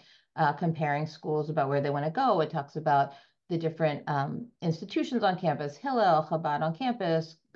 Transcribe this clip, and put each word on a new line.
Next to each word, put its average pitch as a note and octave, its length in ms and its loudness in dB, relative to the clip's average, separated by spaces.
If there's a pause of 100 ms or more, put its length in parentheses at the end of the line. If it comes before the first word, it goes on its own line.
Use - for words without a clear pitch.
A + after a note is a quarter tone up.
(360)
uh, D3+ 180 2
comparing D#3 520 0
schools D3+ 440 -4
about C#3+ 200 0
where C#3+ 120 2
they C#3+ 80 0
wanna C#3+ 200 0
go. A#3 320 2
It D3 80 0
talks C#3+ 260 -6
about C#3+ 380 2 (360)
the E3+ 80 0
different, D#3+ 520 -2
um, D3 380 -2 (140)
institutions G#3 640 -2
on F3+ 140 4
campus, D3 400 -2
Hillel, G3 520 2
Chabad D#3+ 320 -2
on D#3+ 140 -2
campus, E3 600 -2 (180)